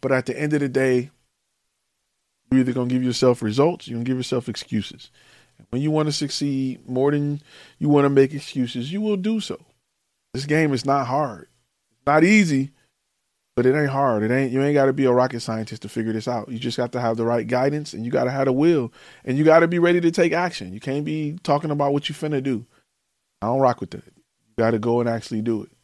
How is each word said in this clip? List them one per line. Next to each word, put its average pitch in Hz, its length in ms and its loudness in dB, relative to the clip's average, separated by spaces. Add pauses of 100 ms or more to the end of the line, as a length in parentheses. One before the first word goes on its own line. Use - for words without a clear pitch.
But 139 100 0
at 131 140 0
the 123 140 -6
end 151 140 -2
of 151 80 2
the 139 80 -2
day, 131 420 2 (1400)
you're 131 120 4
either 127 120 0
gonna 123 160 -2
give 127 140 0
yourself 123 400 2
results, 135 440 0
you're 120 100 -8
gonna 117 80 -6
give 127 120 -2
yourself 123 320 -4
excuses. - 640 -8 (480)
And - 100 -20
when 131 140 -4
you 151 80 0
wanna 151 220 0
succeed 135 760 -4
more 131 220 2
than 147 320 -2 (340)
you 147 120 -2
wanna 143 200 6
make 139 240 4
excuses, 127 580 -6
you 196 100 -6
will 214 160 -2
do 214 220 -2
so. - 200 -10 (760)
This 135 120 -6
game 151 280 2
is 123 100 -2
not 139 220 0
hard. 123 420 -4 (440)
It's - 160 -6
not 151 160 6
easy, 165 480 4 (840)
but 123 120 4
it 131 80 4
ain't 147 160 0
hard. 131 320 0
It 110 80 0
ain't, 131 200 0
you 131 120 0
ain't 143 100 2
gotta 135 200 2
be 135 120 0
a 127 60 4
rocket 123 300 2
scientist 110 420 -8
to - 60 -12
figure 113 240 -4
this 110 140 -4
out. 120 220 -6
You 120 80 -8
just 123 200 -6
got 151 160 -4
to 127 60 -4
have 113 180 -2
the 113 80 0
right 117 200 0
guidance, 139 480 -2
and 110 100 -8
you 120 60 -6
gotta 127 220 0
have 135 140 0
the 135 60 2
will, 139 400 2 (320)
and 131 140 -2
you 151 60 2
gotta 160 240 6
be 175 100 0
ready 175 240 2
to 170 80 4
take 170 240 2
action. 104 400 -4
You 101 60 -12
can't 143 260 -6
be 156 380 -6
talking 147 260 0
about 143 240 0
what 143 160 -2
you 151 60 -10
finna 151 260 -4
do. 127 240 -4 (800)
I - 20 -4
don't 123 140 -2
rock 127 200 2
with 92 120 -10
that. - 160 -16
You - 580 -8
gotta 113 140 2
go 120 200 0
and 120 80 0
actually 117 340 -6
do 110 220 -4
it. - 60 -18 (140)